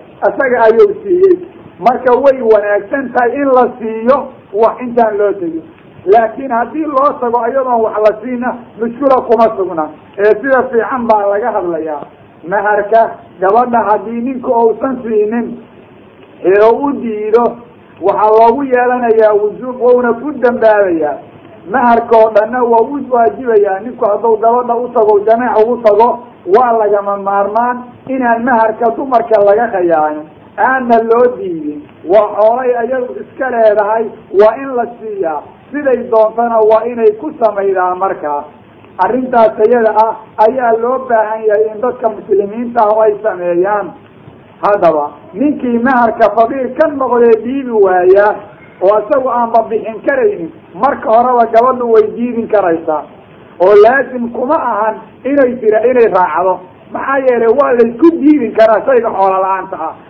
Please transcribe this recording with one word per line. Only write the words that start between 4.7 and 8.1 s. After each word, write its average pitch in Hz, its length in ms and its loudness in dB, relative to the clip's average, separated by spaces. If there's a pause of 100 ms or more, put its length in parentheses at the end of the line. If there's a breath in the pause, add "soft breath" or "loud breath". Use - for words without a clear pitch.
intaan 233 380 0
loo 202 140 0
tegin. 165 300 -8 (420)
Laakiin 226 460 0
haddii 240 360 -4
loo 285 340 0
tago 240 260 -2
iyadoon 254 360 -2
wax 196 160 -2
la 214 220 4